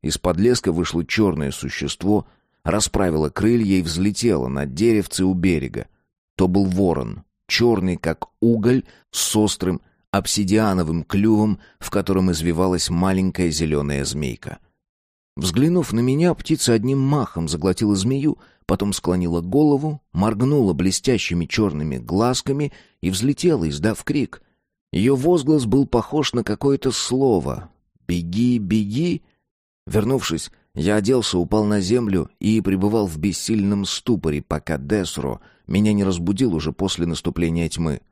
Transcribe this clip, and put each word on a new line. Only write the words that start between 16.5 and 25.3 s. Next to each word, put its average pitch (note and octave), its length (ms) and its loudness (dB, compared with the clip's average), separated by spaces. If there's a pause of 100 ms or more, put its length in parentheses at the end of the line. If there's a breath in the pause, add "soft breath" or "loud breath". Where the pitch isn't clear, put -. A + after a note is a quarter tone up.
одним C3+ 260 2
махом C3+ 500 0
заглотила F#2 460 0
змею, C3+ 440 0 (280 soft breath)
потом G2+ 260 -2
склонила F2 480 0
голову, C#3+ 600 0 (100)
моргнула A2 600 2
блестящими F2 720 0
черными D2+ 520 -2
глазками B2+ 760 -2 (280 soft breath)
и F2 100 -2
взлетела, A2+ 580 0
издав D#2 360 -2
крик. - 380 -4 (500)
Ее B2+ 220 2
возглас D3 520 2